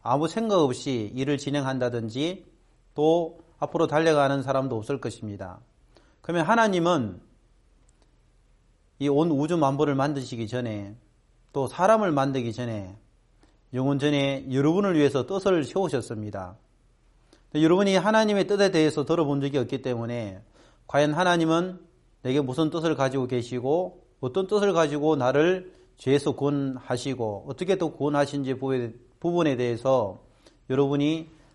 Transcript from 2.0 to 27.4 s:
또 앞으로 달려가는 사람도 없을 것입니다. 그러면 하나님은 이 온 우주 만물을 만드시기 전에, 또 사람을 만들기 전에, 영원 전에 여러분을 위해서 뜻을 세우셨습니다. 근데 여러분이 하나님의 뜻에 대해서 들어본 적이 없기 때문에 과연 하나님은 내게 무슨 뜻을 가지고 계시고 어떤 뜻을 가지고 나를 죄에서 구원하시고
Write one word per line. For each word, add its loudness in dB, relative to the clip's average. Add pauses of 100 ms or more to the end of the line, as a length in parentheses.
또 0 (180)
앞으로 -2
달려가는 2
사람도 -2
없을 -6
것입니다. -10 (580)
그러면 -2
하나님은 2 (1800)
이 -2
온 2
우주 0
만물을 2
만드시기 -4
전에, -6 (560)
또 -2
사람을 2
만들기 -2
전에, -8 (760)
영원 0
전에 -2
여러분을 2
위해서 4
뜻을 0
세우셨습니다. -6 (960)
근데 2
여러분이 4
하나님의 2
뜻에 2
대해서 2
들어본 0
적이 -2
없기 -4
때문에 -6 (420)
과연 2
하나님은 2 (420)
내게 0
무슨 0
뜻을 0
가지고 0
계시고 -4 (160)
어떤 -2
뜻을 2
가지고 2
나를 2 (240)
죄에서 2
구원하시고 -4